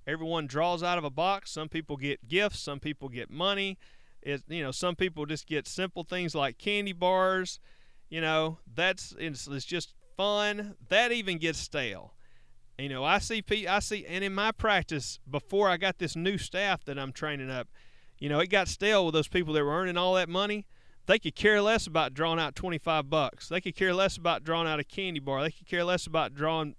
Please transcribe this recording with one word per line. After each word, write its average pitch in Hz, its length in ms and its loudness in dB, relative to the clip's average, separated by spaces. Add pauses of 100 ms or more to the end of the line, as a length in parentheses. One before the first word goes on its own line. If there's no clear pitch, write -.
Everyone 160 400 -2
draws 165 340 0
out 175 160 0
of 165 60 -2
a 147 60 -4
box. 180 420 0
Some 156 160 -6
people 156 300 -6
get 135 320 -4
gifts. 196 300 2
Some 143 200 -8
people 139 300 -8
get 120 200 -10
money. 196 480 -2 (440)
It, 143 260 -6
you 160 160 -6
know, 131 80 -4
some 180 240 -2
people 160 300 -2
just 147 200 -6
get 147 220 -4
simple 180 380 -6
things 175 280 -4
like 139 240 0
candy 202 360 -2
bars. 185 680 2 (480)
You 160 140 -6
know, 160 380 2 (140)
that's, 180 460 0
it's, 151 260 -6
it's 139 200 -6
just - 280 -6 (220)
fun. 208 640 0 (100)
That 233 240 6
even 196 260 0
gets 160 220 0
stale. 120 540 -6 (640)
You 135 100 -6
know, 131 160 -4
I 170 160 6
see 220 220 -2
pe-, 208 260 -2
I 196 120 4
see, 208 260 -4
and 185 180 -4
in 196 100 -2
my 208 200 2
practice, 175 640 0 (100)
before 196 400 2
I 180 60 4
got 180 220 0
this 170 180 -4
new 185 220 0
staff 190 480 -2
that 139 120 -6
I'm 135 140 -6
training 139 380 -6
up, 127 180 -4 (520)
you 147 100 -4
know, 147 100 4
it 180 80 4
got 185 220 4
stale 202 360 4
with 160 80 2
those 156 140 2
people 170 260 0
that 151 120 4
were 147 120 2
earning 180 200 0
all 185 160 2
that 185 160 2
money. 202 360 -2 (420)
They 214 120 6
could 151 160 -4
care 208 260 6
less 214 240 4
about 151 300 0
drawing 165 240 2
out 151 160 -2
twenty-five 156 560 -2
bucks. 151 360 0
They 175 140 -2
could 175 140 -6
care 190 180 2
less 190 240 2
about 165 260 0
drawing 165 240 0
out 156 120 0
a 147 40 -2
candy 185 360 -6
bar. 135 240 0
They 156 80 0
could - 160 -20
care 175 160 0
less 180 240 0
about 156 260 0
drawing, 156 460 0